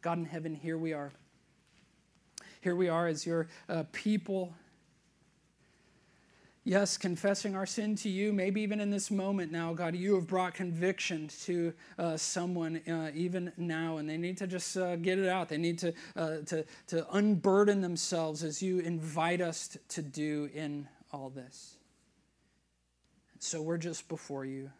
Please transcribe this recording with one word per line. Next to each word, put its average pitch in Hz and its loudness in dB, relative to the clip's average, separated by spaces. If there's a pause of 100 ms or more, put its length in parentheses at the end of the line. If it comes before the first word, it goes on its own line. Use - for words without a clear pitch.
God 170 2
in 165 -2
heaven, 160 -6
here 160 -4
we 160 -2
are. 143 -6 (1500)
Here 180 2
we 180 4
are 170 4
as 156 0
your, 165 0 (220)
uh, 160 0
people. 190 0 (2250)
Yes, 196 4
confessing 196 0
our 190 -2
sin 214 0
to 208 -2
you, 202 2
maybe 196 2
even 208 -2
in 202 0
this 202 0
moment 190 0
now, 165 -2
God, 170 -2
you 190 4
have 180 2
brought 180 2
conviction 175 0 (140)
to, 170 0 (280)
uh, 170 0
someone, 170 -2 (120)
uh, 160 -2
even 175 -2
now, 165 -2
and 151 -4
they 156 -2
need 180 -2
to 196 -4
just, 180 -4
uh, 180 0
get 185 2
it 190 4
out. 180 2
They 151 -2
need 170 2
to, 170 0 (220)
uh, 160 0 (100)
to, 160 0 (220)
to 165 0
unburden 202 6
themselves 165 0
as 156 -4
you 185 2
invite 165 0
us 165 -2
t-, - -12 (100)
to - -6
do 147 -2
in 147 -6 (220)
all 135 -8
this. 127 -16 (1600)
So - -4
we're 165 0
just 165 -4
before 143 -8
you 135 -8